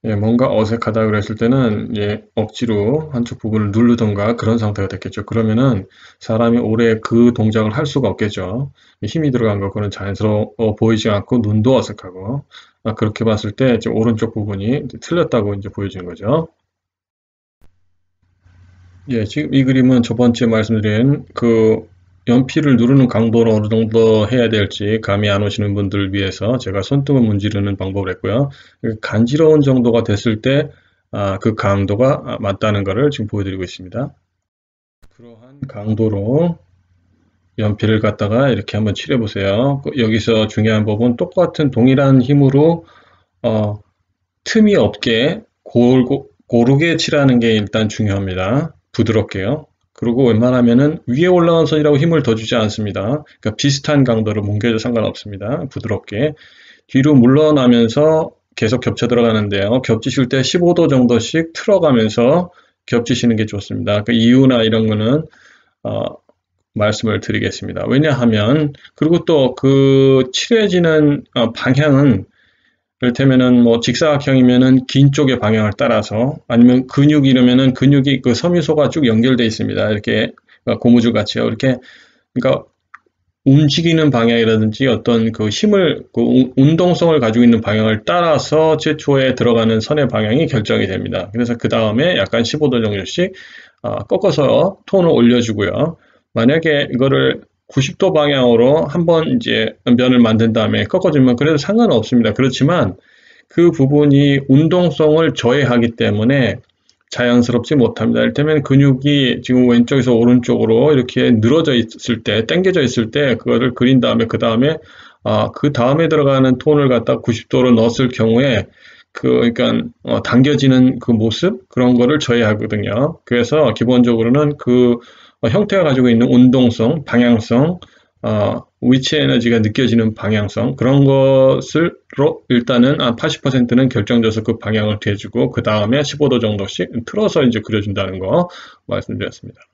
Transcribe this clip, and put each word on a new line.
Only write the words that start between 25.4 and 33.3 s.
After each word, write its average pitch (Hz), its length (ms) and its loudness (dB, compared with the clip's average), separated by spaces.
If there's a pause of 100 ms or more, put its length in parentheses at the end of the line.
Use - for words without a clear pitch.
오시는 101 320 -4
분들을 101 360 -4
위해서 101 460 -4
제가 98 240 -6
손등을 139 400 0
문지르는 101 540 -2
방법을 95 340 -6
했고요. 107 400 -4 (500)
간지러운 147 640 2
정도가 120 420 2
됐을 107 380 -2
때, 143 300 -2 (400)
아, 98 260 -4
그 110 160 -2
강도가, 104 720 -2
아, 117 140 -10
맞다는 101 440 -4
거를 113 280 -2
지금 113 160 -8
보여드리고 95 360 -6